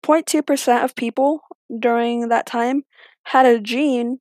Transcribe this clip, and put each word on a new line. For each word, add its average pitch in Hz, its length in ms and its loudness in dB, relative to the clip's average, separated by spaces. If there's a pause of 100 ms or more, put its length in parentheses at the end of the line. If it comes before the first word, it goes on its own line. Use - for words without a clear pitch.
point 311 240 2
two 302 160 0
percent 262 400 0
of 254 140 -4
people 269 460 -2 (360)
during 233 520 -2
that 233 160 0
time 247 360 -2 (440)
had 262 200 4
a 233 140 4
gene 247 600 -2